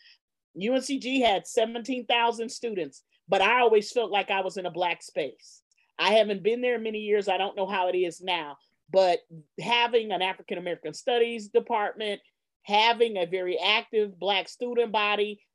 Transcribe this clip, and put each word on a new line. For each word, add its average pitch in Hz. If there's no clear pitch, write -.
U 214
N 262
C 269
G 254
had 196
seventeen 233
thousand 233
students, 185
but 196
I 233
always 220
felt 220
like 196
I 196
was 185
in 185
a 175
Black 170
space. -
I 180
haven't 208
been 226
there 247
in 226
many 214
years. 208
I 185
don't 190
know 196
how 190
it 180
is 180
now, 165
but 185
having 233
an 180
African 185
American 165
Studies 233
department, 214
having 220
a 175
very 180
active 208
Black 190
student 240
body 208